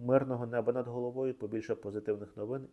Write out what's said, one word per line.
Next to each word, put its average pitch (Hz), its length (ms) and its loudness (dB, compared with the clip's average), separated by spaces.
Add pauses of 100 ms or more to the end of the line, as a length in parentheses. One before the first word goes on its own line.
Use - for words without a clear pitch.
мирного 127 420 4
неба 117 260 4
над 123 140 0
головою, 123 460 -2
побільше 113 420 -2
позитивних 104 640 -4
новин 127 360 -4